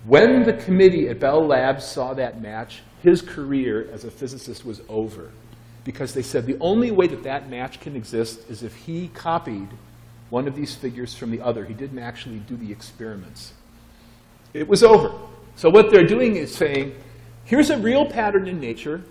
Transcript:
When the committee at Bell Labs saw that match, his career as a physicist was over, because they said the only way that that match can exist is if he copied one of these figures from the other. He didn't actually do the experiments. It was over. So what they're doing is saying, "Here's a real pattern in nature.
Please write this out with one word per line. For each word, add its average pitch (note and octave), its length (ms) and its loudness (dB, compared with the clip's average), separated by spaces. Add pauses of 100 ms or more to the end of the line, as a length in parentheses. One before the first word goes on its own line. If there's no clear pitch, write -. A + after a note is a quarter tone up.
When A3+ 380 6
the A3 100 2
committee F#3 560 4
at A#2 100 -8
Bell D3 260 2
Labs C3+ 400 0
saw C3 300 -8
that A#2+ 260 -6
match, A2 400 -14 (220)
his F3 180 6
career C3 720 -4
as G#2+ 140 -16
a A2+ 60 -14
physicist B2+ 540 -14
was A2 240 -12
over, G#2+ 400 -8 (540)
because C3 300 -10
they C3 100 -4
said A#2+ 220 -4
the C3 140 -6
only A3 300 0
way F#3 180 2
that C3 160 -8
that C#3 260 -10
match B2+ 300 -12
can D3 160 -16
exist A2+ 540 -8
is A#2 140 -16
if A2 120 -16
he E3+ 340 -12
copied B2 600 -8 (640)
one B2+ 160 -4
of C3+ 80 -8
these C#3+ 180 -10
figures B2 400 -12
from A#2 160 -10
the A2+ 120 -6
other. A#2 240 -4
He G2 80 -14
didn't C3 260 -14
actually A#2+ 400 -14
do A2 160 -14
the A2+ 160 -14
experiments. G#2 800 -16 (1000)
It D#3 140 -8
was G3+ 140 4
over. A3 300 8 (440)
So E3+ 140 2
what G#3+ 220 8
they're F3+ 160 10
doing A3+ 300 2
is D3 180 -8
saying, C#3 400 -2 (480)
"Here's D4 260 4
a D4+ 80 2
real A#3+ 280 2
pattern G3+ 420 -2
in F3+ 120 -8
nature. D3 520 -8